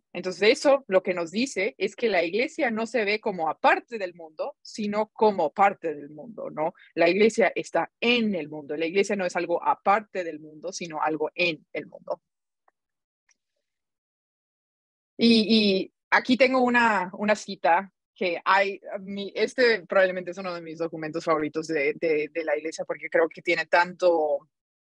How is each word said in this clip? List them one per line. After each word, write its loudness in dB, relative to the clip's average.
Entonces 0
eso 2
lo 2
que -2
nos -6
dice -4
es -6
que -2
la 2
iglesia -2
no -4
se -2
ve -2
como -4
aparte 0
del -8
mundo, -10
sino -4
como 0
parte 2
del -14
mundo, -12
¿no? -4
La 4
iglesia 4
está -4
en 2
el -6
mundo. -10
La -2
iglesia 0
no -2
es -4
algo -2
aparte 0
del -10
mundo, -14
sino -8
algo -2
en -2
el -8
mundo. -12
Y, 6
y 2
aquí 2
tengo 4
una, 2
una 2
cita 0
que -4
hay, 2
mi, -10
este 0
probablemente 0
es -12
uno -8
de -10
mis -14
documentos -6
favoritos -2
de, 0
de, 0
de -4
la 0
iglesia -8
porque -10
creo 2
que -10
tiene -2
tanto, 2